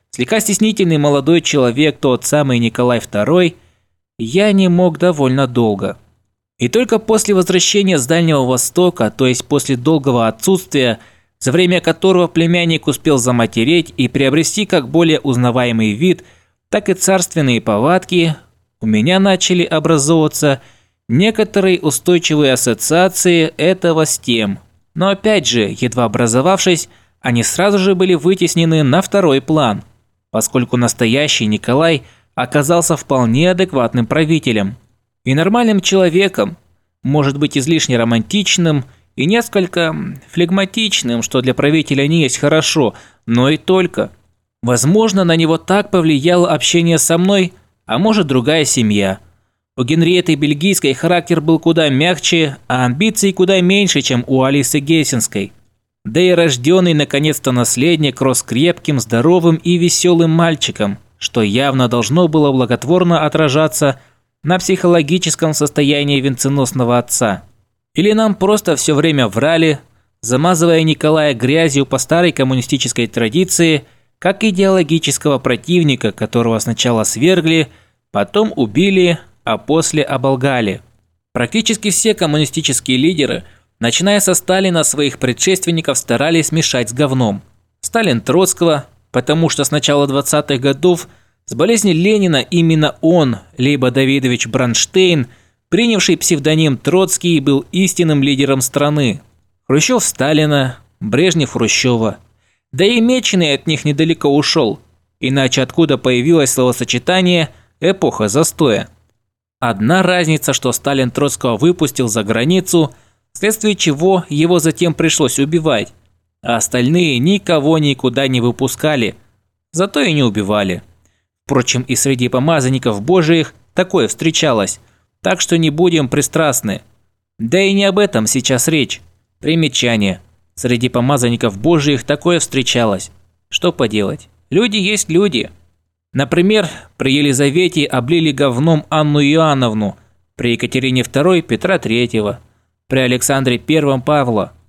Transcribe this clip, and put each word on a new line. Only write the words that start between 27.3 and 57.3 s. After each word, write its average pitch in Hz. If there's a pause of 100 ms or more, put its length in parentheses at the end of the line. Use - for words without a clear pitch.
сразу 202
же 190
были 185
вытеснены 165
на 143
второй 170
план, 131 (480)
поскольку 120
настоящий 120
Николай 127 (300)
оказался 151
вполне 131
адекватным 127
правителем 131 (480)
и 131
нормальным 208
человеком, 180 (460)
может 139
быть, 143
излишне 143
романтичным 139 (300)
и 127
несколько, 196
м, 156
флегматичным, 185
что 127
для 131
правителя 143
не 165
есть 127
хорошо, 147 (320)
но 120
и 156
только. 180 (540)
Возможно, 190
на 170
него 165
так 202
повлияло 170
общение 170
со 165
мной – 185 (380)
а 113
может, 202
другая 135
семья. 196 (560)
У 131
Генриетты 160
Бельгийской 147
характер 165
был 156
куда 160
мягче, 151 (120)
а 127
амбиций 196
куда 185
меньше, 185
чем 123
у 131
Алисы 139
Гессенской. 139 (540)
Да 120
и 180
рожденный 170
наконец-то 147